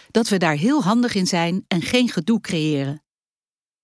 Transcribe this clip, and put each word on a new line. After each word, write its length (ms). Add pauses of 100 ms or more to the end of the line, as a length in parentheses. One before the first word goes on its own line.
(100)
dat 180
we 80
daar 200
heel 260
handig 320
in 120
zijn 420
en 140
geen 260
gedoe 320
creëren. 600 (800)